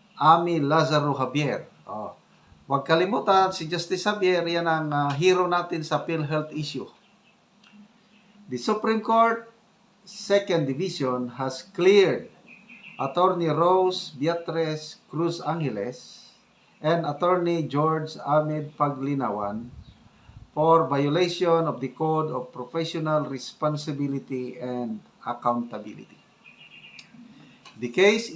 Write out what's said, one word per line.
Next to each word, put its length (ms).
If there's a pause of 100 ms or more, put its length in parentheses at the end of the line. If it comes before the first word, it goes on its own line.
(180)
Amy 400
Lazaro 560
Javier. 540 (180)
Oh. 300 (500)
Huwag 160
kalimutan, 720
si 160
Justice 380
Javier, 340
yan 240
ang, 240
ah, 240
hero 320
natin 400
sa 160
PhilHealth 560
issue. 320 (1600)
The 80
Supreme 460
Court 420 (560)
Second 640
Division 720
has 320
cleared 640 (680)
Attorney 540
Rose 640
Beatriz 880
Cruz 320
Angeles 880 (560)
and 240
Attorney 640
George 560
Ahmed 480
Paglinawan 960 (840)
for 320
violation 800
of 160
the 80
Code 400
of 160
Professional 800
Responsibility 1300
and 480 (160)
Accountability. 960 (1600)
The 160
case 440